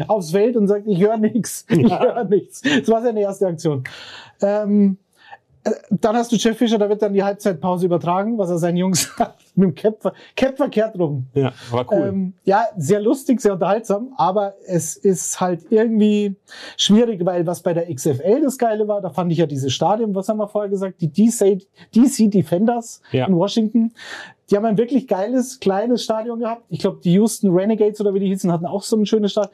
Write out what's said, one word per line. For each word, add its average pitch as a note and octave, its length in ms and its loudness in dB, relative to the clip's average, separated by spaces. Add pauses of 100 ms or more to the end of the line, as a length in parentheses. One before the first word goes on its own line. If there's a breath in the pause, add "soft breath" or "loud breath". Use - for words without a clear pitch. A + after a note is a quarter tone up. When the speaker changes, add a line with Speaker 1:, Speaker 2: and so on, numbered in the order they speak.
Speaker 1:
aufs F#3+ 240 -2
Feld G#3 240 2
und G#3 120 2
sagt, G#3 200 -2
„Ich F#3 140 2
höre G#3+ 160 4
nichts, G#3+ 520 -2
ich E3+ 100 4 (100)
Speaker 2:
Ja. F3+ 120 0
Speaker 1:
höre A#3+ 220 0
nichts.“ F#3+ 380 -2
Das C4+ 260 0
war A3+ 140 2
seine A3+ 180 -2
erste G3 280 0
Aktion. D#3 360 -2 (580 loud breath)
Ähm, G3+ 560 2 (680 loud breath)
äh, G#3+ 80 -2 (180)
dann G#3+ 260 2
hast A#3 160 -2
du A#3 40 0
Jeff A3 220 0
Fisher, A3+ 200 2
da G3+ 120 2
wird G#3 120 -2
dann G#3 120 0
die G3 100 2
Halbzeitpause F#3+ 640 -2
übertragen, F3+ 520 -2
was F#3+ 120 -2
er F3 80 -2
seinen F3 200 0
Jungs F#3 360 -2
<laughs> - 40 -20
sagt, - 240 -4 (140)
mit F#3 140 4
dem C#3 60 -4
Cap A3 260 -4
ver-, F#3+ 120 -4 (220 loud breath)
Cap C4 220 0
verkehrt A3 420 -2
rum. C#3+ 340 -2
Speaker 2:
Ja, C3+ 200 0 (180)
war B2 200 0
cool. - 180 2
Speaker 1:
Ähm, F#3+ 240 -4 (100)
ja, D#4 220 2 (120)
sehr F3 240 0
lustig, B3+ 400 0
sehr G3+ 120 2
unterhaltsam, G3+ 640 -2
aber G3 360 0 (140)
es E3+ 300 -4
ist - 440 -2
halt F3+ 300 -2
irgendwie G#3+ 640 2 (420 loud breath)
schwierig, G#3+ 480 2
weil F3 220 0
was F3 140 -4
bei F3+ 120 0
der E3+ 160 -4
X C3+ 160 -6
F C#3 140 0
L G3+ 220 2
das D4 160 0
Geile G#3+ 300 0
war, G#3 140 -2
da F#3 80 -6
fand F3 220 -2
ich D#3+ 80 0
ja E3 60 4
dieses C3+ 280 -2
Stadion, G#3 400 0
was F#3+ 160 -6
haben G#3+ 80 -2
wir G#3 100 -4
vorher G#3 220 -4
gesagt, F#3+ 320 -4
die E3 60 0
D G#3 220 2
C, G3+ 280 2 (380 soft breath)
D A3+ 100 8
C A3 220 4
Defenders G#3+ 720 0 (100)
Speaker 2:
Ja. C3 160 0
Speaker 1:
in F#3+ 80 4
Washington, A3 580 0 (580 loud breath)
die G3+ 60 4
haben G#3 80 0
ein G#3+ 120 2
wirklich A#3+ 300 0
geiles, A#3+ 520 -2
kleines G#3 440 0
Stadion A3+ 360 -4
gehabt. A#3 300 -6
Ich E3+ 100 -8
glaub, F#3+ 220 -2
die F3 120 2
Houston G#3 360 2
Renegades G#3 500 2
oder G3+ 140 0
wie G3 60 0
die G3 80 -2
hießen, F#3+ 240 -2
hatten E3+ 160 -2
auch F#3+ 160 -8
so - 120 -2
ein G#3+ 120 2
schönes G#3 240 0
Stadion. G#3 220 -2